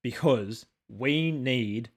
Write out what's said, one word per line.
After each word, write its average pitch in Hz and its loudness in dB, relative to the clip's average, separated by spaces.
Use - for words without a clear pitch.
because 117 0
we 147 0
need 120 -2